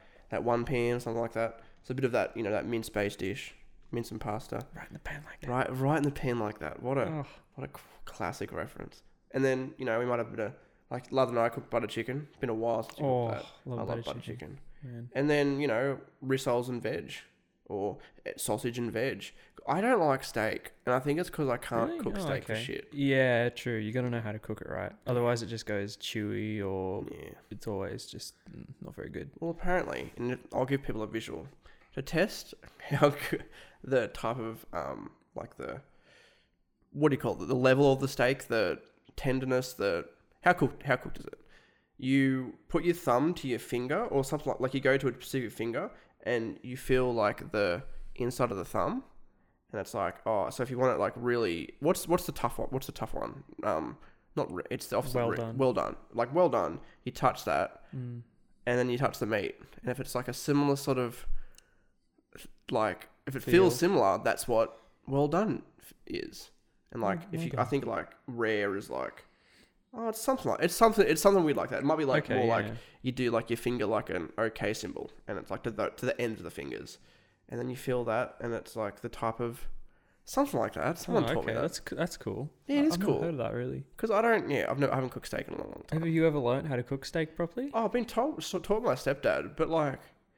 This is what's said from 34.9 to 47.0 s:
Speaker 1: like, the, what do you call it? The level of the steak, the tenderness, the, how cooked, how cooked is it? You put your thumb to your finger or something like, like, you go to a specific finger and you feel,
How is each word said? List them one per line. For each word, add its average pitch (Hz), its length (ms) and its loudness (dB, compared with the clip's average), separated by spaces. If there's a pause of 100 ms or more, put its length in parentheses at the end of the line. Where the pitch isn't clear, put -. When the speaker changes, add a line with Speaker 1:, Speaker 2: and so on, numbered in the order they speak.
Speaker 1:
like, - 220 -10
the, 64 260 -10 (1120)
what 147 180 4
do 135 40 2
you - 60 0
call 104 200 -2
it? 82 60 -6
The 135 80 0
level 131 380 8
of 135 80 2
the 135 80 0
steak, 131 400 0
the 95 320 2 (340)
tenderness, 127 600 0
the, 90 340 0 (340)
how 175 120 6
cooked, - 300 0
how 131 120 2
cooked - 220 -6
is - 80 -14
it? - 120 -12 (600)
You 131 560 2 (140)
put - 160 0
your 175 100 4
thumb 156 400 4
to - 140 -8
your 117 100 0
finger 127 480 -2
or 139 180 2
something 147 240 -4
like, - 120 -2
like, 131 140 0
you 135 60 -2
go 135 160 6
to 135 120 0
a 123 40 2
specific 127 400 -6
finger 117 380 -4 (320)
and 113 400 -2
you 123 140 -10
feel, 131 360 4